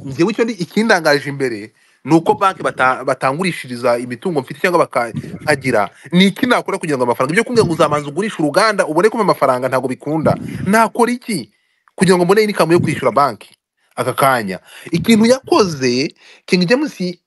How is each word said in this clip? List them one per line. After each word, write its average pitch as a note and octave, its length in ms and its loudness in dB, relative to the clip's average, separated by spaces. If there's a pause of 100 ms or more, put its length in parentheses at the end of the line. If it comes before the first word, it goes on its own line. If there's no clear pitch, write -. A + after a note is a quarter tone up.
Njyewe D3+ 280 -2
icyo A#3 120 0
ndi, A#3 80 -2
ikindangaje E3+ 760 0
imbere, A#2+ 420 -6 (320)
Ni C#3+ 100 2
uko E3+ 200 2
banki F#3+ 280 0
bata-, C3 420 0
batangurishiriza C3 920 -2
imitungo B2+ 420 -4
mfite - 200 -12
cyangwa F3+ 260 2
baka-, A#2 260 -4 (300)
nkagira. C3 480 0 (220)
Ni F#3 140 6
iki G3+ 200 -2
nakora G3 320 0
kugira D3+ 180 -4
ngo B2 80 0
amafaranga? C3 280 0
Ibyo A3+ 120 2
kumbwira A#3 220 2
ngo E3+ 80 -2
uzamanza D3 340 0
ugurishe F#3 340 -6
uruganda, F#3 440 0
ubone E3 220 2
ko A#3 120 -2
amafaranga, C3+ 480 0
ntabwo B2+ 200 -2
bikunda. C3 480 -2 (300)
Nakora A3+ 460 2
iki G#3 400 -8 (420)
kugira F#3 220 4
ngo F3 80 2
mbone G3+ 180 4
income G3 320 0
yo F3 60 4
kwishyura C3+ 320 -2
banki B2+ 400 -2 (440)
aka B2 160 -4
kanya? A#2+ 460 0 (320)
Ikintu A3 360 2
yakoze, E3 880 0 (320)
King F3+ 200 2
James, C4+ 300 0 (300)